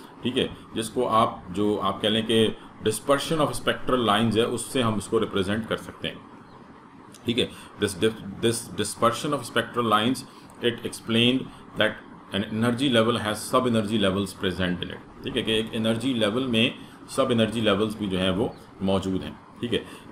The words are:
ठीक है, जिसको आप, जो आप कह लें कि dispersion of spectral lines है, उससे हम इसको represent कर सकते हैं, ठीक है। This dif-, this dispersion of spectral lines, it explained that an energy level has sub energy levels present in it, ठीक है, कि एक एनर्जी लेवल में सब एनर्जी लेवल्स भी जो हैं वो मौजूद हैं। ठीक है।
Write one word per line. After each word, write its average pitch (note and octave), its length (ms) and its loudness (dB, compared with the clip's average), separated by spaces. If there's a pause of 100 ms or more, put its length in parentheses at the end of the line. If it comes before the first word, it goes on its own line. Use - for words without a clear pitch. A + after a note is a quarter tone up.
(220)
ठीक B2+ 140 -2
है, G2 200 0 (180)
जिसको A2+ 320 -2
आप, A#2 440 2
जो G#2 260 2
आप F#2+ 240 -2
कह G#2+ 80 2
लें A2 220 2
कि A2+ 260 4 (280)
dispersion C#3 540 0
of C#3+ 140 2
spectral B2 480 0
lines G#2+ 360 4
है, A2+ 100 4
उससे B2 360 -2
हम A2 140 2
इसको G#2+ 220 0
represent G2+ 500 0
कर F2+ 80 0
सकते - 320 -10
हैं, - 120 -10 (1080)
ठीक A#2 120 0
है। A2 120 0 (320)
This F#2+ 140 -2
dif-, G2 480 -2
this A2+ 360 -2
dispersion A#2 540 0
of B2+ 120 -4
spectral A#2 400 -2
lines, A2 320 2 (460)
it A#2 220 0
explained A#2 540 2 (400)
that G#2+ 120 4 (420)
an A2 260 -2
energy A#2+ 360 2
level A2+ 200 4
has G#2 200 -2 (180)
sub B2+ 80 4
energy A2 380 2
levels G2 300 0
present F2+ 480 -2
in - 120 -8
it, - 340 -16
ठीक C3 120 -4
है, A2 60 0
कि A2 100 0
एक A2 220 0
एनर्जी A2+ 400 0
लेवल A2 300 2
में B2 300 2 (420)
सब C3 160 2
एनर्जी A2+ 280 4
लेवल्स G#2+ 380 2
भी G#2 100 -2
जो F#2 100 0
हैं F#2 120 2
वो G#2+ 240 0 (280)
मौजूद F#2+ 400 0
हैं। - 240 -12 (140)
ठीक A#2 120 -4
है। - 120 0 (280)